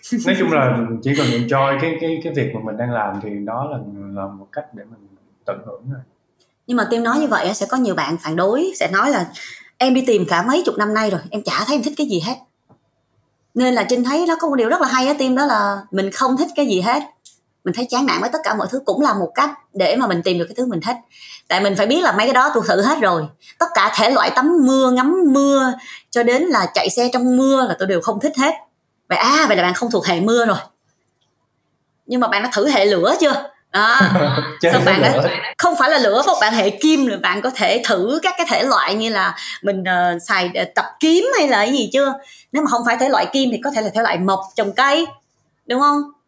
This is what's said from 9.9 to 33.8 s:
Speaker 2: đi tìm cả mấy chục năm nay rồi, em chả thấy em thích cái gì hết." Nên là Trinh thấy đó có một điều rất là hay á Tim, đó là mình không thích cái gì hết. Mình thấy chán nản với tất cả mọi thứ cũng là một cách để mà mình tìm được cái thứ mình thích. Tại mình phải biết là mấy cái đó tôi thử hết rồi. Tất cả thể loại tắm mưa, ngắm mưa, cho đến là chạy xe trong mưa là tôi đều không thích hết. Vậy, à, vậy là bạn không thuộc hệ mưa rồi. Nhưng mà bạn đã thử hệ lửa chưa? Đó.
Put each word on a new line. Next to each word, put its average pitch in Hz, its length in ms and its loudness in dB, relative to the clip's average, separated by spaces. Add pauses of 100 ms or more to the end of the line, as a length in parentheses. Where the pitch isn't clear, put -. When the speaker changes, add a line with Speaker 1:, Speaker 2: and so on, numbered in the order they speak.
Speaker 2:
đi 254 140 2
tìm 202 220 2
cả 175 180 2
mấy 302 180 2
chục - 120 -2
năm 208 160 0
nay 214 160 0
rồi, 170 120 -2 (100)
em 208 120 -8
chả 190 240 -4
thấy 285 80 0
em 233 80 -2
thích 294 140 -6
cái 294 100 -2
gì 190 180 -2
hết." 247 100 -6 (1160)
Nên 247 200 2
là 214 160 0
Trinh 247 140 0
thấy 294 240 0
đó 330 120 0
có 330 100 -2
một 277 60 -2
điều 233 140 0
rất 330 120 0
là 269 60 0
hay 254 200 0
á 294 120 0
Tim, 262 160 2
đó 285 100 2
là 202 360 0 (100)
mình 196 200 -4
không 254 260 0
thích 294 180 0
cái 294 100 2
gì 190 160 0
hết. 254 220 0 (600)
Mình 180 100 -4
thấy 247 160 -4
chán 254 160 0
nản 185 160 -2
với 233 120 -2
tất 311 100 -2
cả 220 120 -2
mọi 202 160 -4
thứ 269 140 -4
cũng 214 160 0
là 262 120 4
một 180 220 -2
cách 285 140 2 (240)
để 190 220 2
mà 247 120 2
mình 175 160 0
tìm 180 140 2
được 170 80 -2
cái - 120 -16
thứ 254 80 -2
mình 180 160 -4
thích. 240 140 -4 (520)
Tại 185 140 0
mình 196 140 0
phải 196 120 2
biết 302 160 2
là 269 80 2
mấy 214 160 0
cái 262 60 0
đó 269 200 4
tôi 226 140 0
thử 196 140 2
hết 277 200 2
rồi. 170 260 0 (320)
Tất 339 140 2
cả 202 240 2
thể 226 140 4
loại 214 240 2
tắm 277 160 4 (140)
mưa, 262 260 4
ngắm 254 240 2 (180)
mưa, 277 400 4 (360)
cho 240 140 0
đến 247 200 2
là 240 300 2
chạy 190 160 0
xe 247 240 2
trong 247 240 2
mưa 269 300 4
là 175 120 -2
tôi 190 80 -2
đều 180 140 0
không 208 180 -4
thích 294 180 -2
hết. 285 160 2 (560)
Vậy, 180 80 0
à, 285 300 2
vậy 202 100 2
là 180 60 2
bạn 180 100 0
không 233 180 -4
thuộc 202 140 0
hệ 175 140 0
mưa 226 260 2
rồi. 196 120 0 (1500)
Nhưng 247 160 -2
mà 226 60 2
bạn 202 160 0
đã 247 100 -4
thử 226 160 2
hệ 208 160 4
lửa 202 360 4
chưa? 277 280 0 (220)
Đó. 220 280 2 (300)